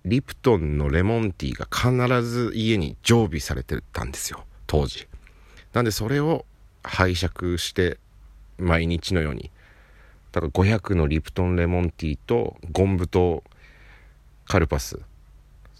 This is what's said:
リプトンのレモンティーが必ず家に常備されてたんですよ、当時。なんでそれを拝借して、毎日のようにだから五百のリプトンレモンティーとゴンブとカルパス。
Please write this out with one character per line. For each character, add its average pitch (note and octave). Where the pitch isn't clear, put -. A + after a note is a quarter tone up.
リ A#2
プ -
ト A#2
ン D2+
の D2
レ E2
モ A2
ン G#2+
テ -
ィ C2
ー -
が -
必 B2
ず A#2
家 A2
に E2
常 A#2
備 D#2
さ -
れ B1+
て -
た -
ん -
で -
す -
よ、 -
当 D2
時。 -
な A#2+
ん -
で A2
そ G#2+
れ C#3+
を D3+
拝 F#2
借 F2
し -
て、 F2+
毎 E2+
日 E2+
の E2+
よ D2+
う B1+
に -
だ F2
か E2
ら D2
五 F#2
百 G2+
の D#2+
リ D2+
プ -
ト F#2
ン F2+
レ E2+
モ F2+
ン F2
テ -
ィ D2+
ー C#2
と -
ゴ F2+
ン G2
ブ F2
と F2+
カ -
ル D#2+
パ D2
ス。 -